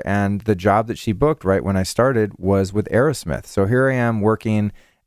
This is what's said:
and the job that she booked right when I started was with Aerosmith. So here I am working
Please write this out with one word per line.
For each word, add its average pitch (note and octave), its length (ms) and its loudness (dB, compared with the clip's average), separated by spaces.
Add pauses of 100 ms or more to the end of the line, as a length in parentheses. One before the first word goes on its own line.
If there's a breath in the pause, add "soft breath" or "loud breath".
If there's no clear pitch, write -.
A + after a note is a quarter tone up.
and G2+ 360 -2
the A2 120 0
job G2+ 340 2
that A#2 120 -8
she - 120 -4
booked C#3+ 320 0
right F#3+ 200 2
when F#2+ 120 0
I F#2 60 0
started A2+ 560 0
was F#2+ 340 0
with G2+ 180 -2
Aerosmith. A2+ 580 -2
So G2 180 0
here B2+ 240 2
I C3 60 -2
am A#2 260 0
working G#2+ 500 0 (360 soft breath)